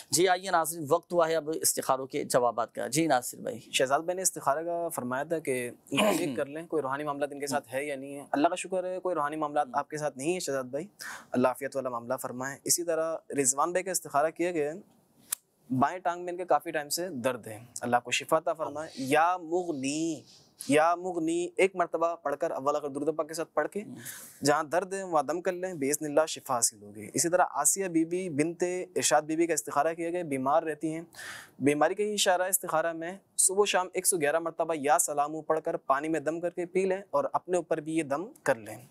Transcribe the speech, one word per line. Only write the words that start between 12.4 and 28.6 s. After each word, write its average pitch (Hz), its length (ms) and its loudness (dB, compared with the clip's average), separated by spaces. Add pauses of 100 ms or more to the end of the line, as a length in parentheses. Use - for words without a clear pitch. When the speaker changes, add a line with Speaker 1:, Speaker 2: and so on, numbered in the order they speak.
Speaker 2:
इसी 147 160 2
तरह 160 400 -2 (140)
रिजवान 139 360 2
भाई 180 100 0
का 190 80 -6
इस्तिखारा 147 400 0
किया 175 220 -2
गया 147 180 0
है, 185 120 -10 (920)
बाएं 143 280 2
टांग 175 240 -2
में 175 80 -6
इनके 180 120 -6
काफ़ी 160 280 2
टाइम 147 160 -4
से 175 200 -4
दर्द 127 380 -4
है, 110 220 -14 (140)
अल्लाह 120 180 2
को 123 100 -8
शिफा 139 260 0
अता 160 160 2
फरमाए। 151 460 -6
या 151 400 4
मुगनी, 160 840 -2 (460)
या 160 260 6
मुगनी 175 640 -2
एक 190 160 4
मरतबा 170 380 0
पढ़कर, 147 360 -2
अव्वल 135 260 0
आखिर 147 140 -2
दुरूद 147 260 -2
पाक 156 120 -2
के 160 60 -8
साथ 160 100 -4
पढ़ 151 220 -2
के 202 140 -6
Speaker 1:
हम्म। 131 160 -12 (460)
Speaker 2:
जहाँ 147 260 4
दर्द 180 260 0
है 196 100 -4
वहाँ 160 220 2
दम 156 140 -2
कर 185 120 0
लें, 180 260 -6
बिइज़्निल्लाह 151 480 2
शिफा 135 280 -4
हासिल 117 280 0
होगी। 104 320 -12
इसी 147 140 2
तरह 180 160 6
आसिया 185 440 0
बीबी 170 400 0
बिनते 175 680 -2